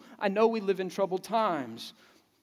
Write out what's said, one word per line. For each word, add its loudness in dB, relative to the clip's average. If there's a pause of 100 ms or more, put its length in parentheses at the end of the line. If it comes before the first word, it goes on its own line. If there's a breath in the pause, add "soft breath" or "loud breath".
(180 loud breath)
I 2
know 4
we 2
live 0
in -4
troubled -2
times. -2 (480 soft breath)